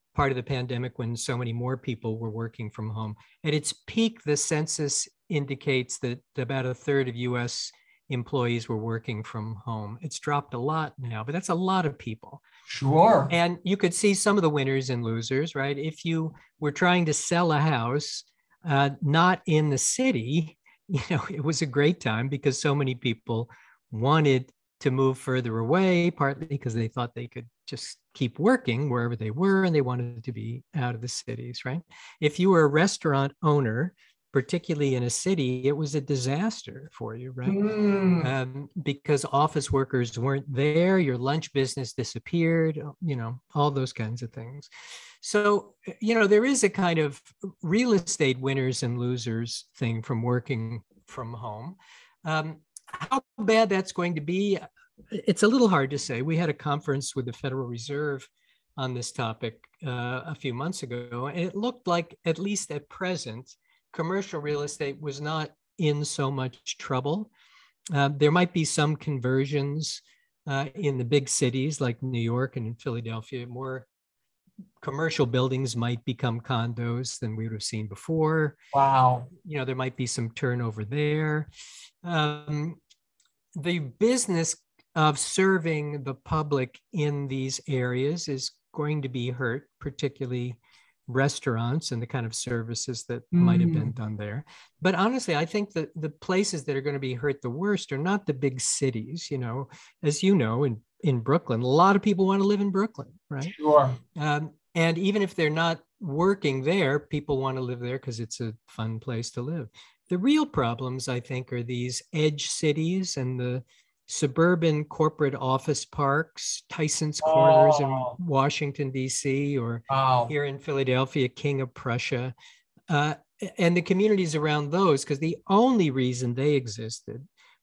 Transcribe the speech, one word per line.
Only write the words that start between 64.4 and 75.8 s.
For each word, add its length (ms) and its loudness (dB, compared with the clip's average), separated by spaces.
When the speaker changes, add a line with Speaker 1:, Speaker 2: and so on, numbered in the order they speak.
Speaker 1:
real 220 -2
estate 380 -6
was 200 -8
not 300 -4
in 260 2
so 260 -2
much 480 -6
trouble. 540 -2
Uh, 240 4
there 140 6
might 220 4
be 120 2
some 300 2
conversions, 1080 -2
uh, 180 -2
in 220 0
the 80 -2
big 240 0
cities 500 0
like 240 -2
New 180 -2
York 360 -2
and 220 -8
Philadelphia. 680 -8
More 400 -10
commercial 440 0
buildings 500 0
might 300 -2